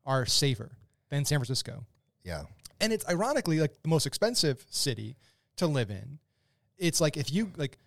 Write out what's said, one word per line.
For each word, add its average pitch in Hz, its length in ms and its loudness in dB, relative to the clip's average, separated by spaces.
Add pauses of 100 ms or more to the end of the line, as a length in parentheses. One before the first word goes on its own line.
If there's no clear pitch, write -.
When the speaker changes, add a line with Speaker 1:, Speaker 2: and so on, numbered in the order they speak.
Speaker 1:
are 131 220 2
safer - 500 2 (320)
than 143 160 0
San 147 140 2
Francisco. 123 480 -4 (360)
Speaker 2:
Yeah. 82 200 -8 (400)
Speaker 1:
And 220 100 2
it's 214 160 -2
ironically, 180 520 2
like, - 220 -2
the 160 60 -4
most 160 180 4
expensive 165 640 0
city 110 460 -4 (400)
to 175 100 0
live 131 240 2
in. 123 280 -10 (600)
It's 165 220 0
like, 160 180 2
if 135 120 -4
you, 196 280 0
like, 143 180 -6 (100)